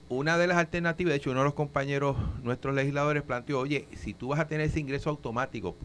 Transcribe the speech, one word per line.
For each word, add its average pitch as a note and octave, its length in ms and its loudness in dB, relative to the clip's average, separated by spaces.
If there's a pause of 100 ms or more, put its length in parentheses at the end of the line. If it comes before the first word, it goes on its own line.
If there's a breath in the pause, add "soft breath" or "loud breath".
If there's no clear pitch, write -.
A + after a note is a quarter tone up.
una D3 300 2
de F3 100 4
las F3+ 80 4
alternativas, E3+ 540 2
de C#3+ 80 4
hecho, C#3 120 -2
uno B2+ 100 2
de C3+ 40 6
los C#3+ 100 2
compañeros C#3 600 0 (260 loud breath)
nuestros B2+ 320 -2
legisladores C#3+ 480 2
planteó, C3 380 -2
"Oye, C#3 260 -2 (100)
si G#2+ 160 -6
tú A#2+ 160 -8
vas D3 120 0
a D#3 80 0
tener D#3 180 0
ese D#3 140 0
ingreso C#3 300 -4
automático A#2+ 760 -4